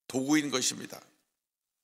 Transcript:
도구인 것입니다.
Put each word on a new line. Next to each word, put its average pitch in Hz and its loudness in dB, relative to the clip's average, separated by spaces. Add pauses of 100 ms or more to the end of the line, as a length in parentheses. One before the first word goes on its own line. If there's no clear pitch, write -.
도구인 143 2
것입니다. - -2 (840)